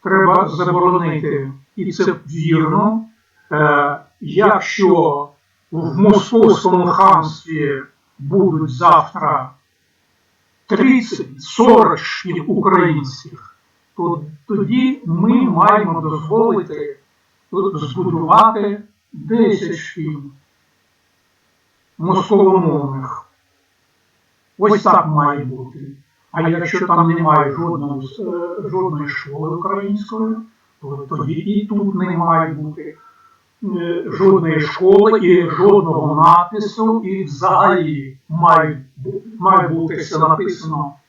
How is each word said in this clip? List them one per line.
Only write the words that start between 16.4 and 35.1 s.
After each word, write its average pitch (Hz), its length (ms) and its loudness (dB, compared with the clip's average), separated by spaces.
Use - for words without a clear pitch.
збудувати 185 1080 0
десять 175 640 0
шкіл 151 460 -10
московомовних. 165 1300 0
Ось 208 260 2
так 165 240 4
має 143 380 0
бути. 127 340 -12
А 160 180 -2
якщо 175 380 -4
там 165 220 2
немає 156 420 2
жодного, 143 500 -6
е, 175 680 -10
жодної 156 380 -4
школи 147 480 -8
української, 202 800 -6
то 139 280 -12
тоді 139 240 -6
і 202 340 -4
тут 196 280 -4
не 180 220 -4
має 160 360 0
бути, 151 440 -12
е, 170 440 -6
жодної 165 520 2
школи, 196 600 4